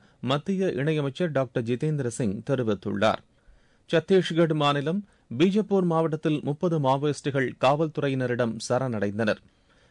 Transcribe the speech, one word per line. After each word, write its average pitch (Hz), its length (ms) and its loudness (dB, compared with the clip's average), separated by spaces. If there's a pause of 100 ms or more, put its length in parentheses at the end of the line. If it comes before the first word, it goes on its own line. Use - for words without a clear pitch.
(220)
மத்திய 165 500 -2
இணையமைச்சர் 151 600 -2
டாக்டர் 135 320 -2
ஜிதேந்திர 131 440 -2
சிங் 110 360 -2
தெரிவித்துள்ளார். 107 760 0 (680)
சத்தீஸ்கட் 170 640 2
மாநிலம் 143 460 0 (320)
பீஜப்பூர் 190 540 2
மாவட்டத்தில் 160 580 0
முப்பது 156 360 -2
மாவோயிஸ்டுகள் 135 680 0 (100)
காவல்துறையினரிடம் 131 1000 0
சரணடைந்தனர். 110 800 -2 (500)